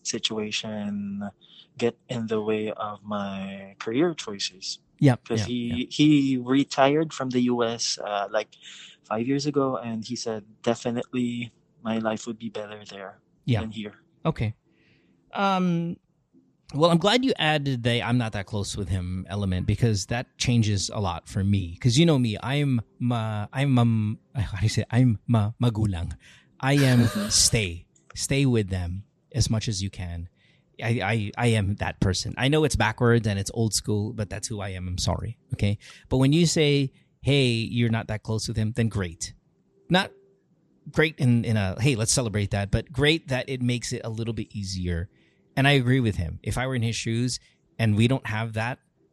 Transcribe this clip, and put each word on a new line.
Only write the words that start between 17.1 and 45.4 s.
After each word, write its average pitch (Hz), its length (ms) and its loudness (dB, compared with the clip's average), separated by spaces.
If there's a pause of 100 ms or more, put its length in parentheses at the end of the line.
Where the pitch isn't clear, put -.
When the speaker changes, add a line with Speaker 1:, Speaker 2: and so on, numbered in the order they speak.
Speaker 2:
you 262 140 2
added 143 420 0
the 117 220 0
"I'm 120 160 0
not 113 140 -2
that 104 120 -6
close 101 320 -4
with 95 120 -4
him" 92 380 -4
element, 92 380 -2
because 104 420 2
that 120 300 -6
changes 110 560 2
a 110 80 -4
lot 87 260 -4
for 98 160 -2
me. 95 380 0
'Cause 120 160 4
you 170 80 8
know 151 140 4
me, 110 240 0
I'm 135 380 0 (180)
ma-, 110 520 -2
I'm 135 220 0
ma-, 117 680 2
how 98 200 -4
do 95 40 -2
you 107 60 4
say? - 220 0
I'm 120 260 4 (100)
ma-, 110 320 2
magulang. 104 540 -2 (460)
I 135 140 2
am 127 340 6
Speaker 1:
<laughs> 104 240 -4
Speaker 2:
stay. 92 560 0 (260)
Stay 139 320 0
with 113 240 2
them 90 340 -4 (300)
as 113 160 2
much 110 180 -2
as 98 140 -4
you 98 80 -2
can. 85 400 -10 (540)
I, 117 200 0
I, 104 340 0
I 120 100 2
am 104 280 2
that - 240 -4
person. - 380 0
I 127 100 0
know 156 160 4
it's 135 120 0
backwards 113 520 4
and 101 100 0
it's 98 160 -6
old 113 200 0
school, 107 400 -2
but 110 180 -6
that's 98 160 -8
who 104 140 -8
I 98 80 -8
am. 92 180 -8
I'm 90 100 -4
sorry. 92 400 -2 (160)
Okay. 104 240 0 (320)
But 131 80 2
when 135 160 6
you 170 140 6
say, 143 440 2 (300)
"Hey, 135 300 4
you're 117 400 0
not 113 160 -2
that 107 160 -6
close 110 240 -4
with 110 100 -4
him," 110 180 0
then 117 140 2
great. 90 440 -6 (560)
Not 185 220 2 (800)
great 160 280 2
in, 120 260 4
in 113 100 0
a, 95 240 0
"Hey, 135 160 2
let's 107 160 0
celebrate 104 400 0
that," 101 200 -2
but - 200 -2
great 147 360 2
that 131 200 -2
it 131 140 -6
makes 123 320 -2
it 120 100 -6
a 117 60 -6
little 113 240 -4
bit 107 220 -8
easier. 92 520 -4 (480)